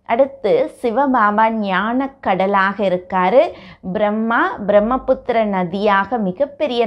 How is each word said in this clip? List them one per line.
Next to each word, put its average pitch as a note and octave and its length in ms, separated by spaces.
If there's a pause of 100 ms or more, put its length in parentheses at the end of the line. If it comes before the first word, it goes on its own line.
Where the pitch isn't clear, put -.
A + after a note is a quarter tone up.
அடுத்து A#3+ 440 (220)
சிவபாபா A3+ 720 (100)
ஞான G#3+ 520 (120)
கடலாக G3 600
இருக்காரு. F#3 640 (440)
பிரம்மா A3 540 (200)
பிரம்மபுத்திர A3+ 840
நதியாக G3 720
மிகப்பெரிய A#3+ 680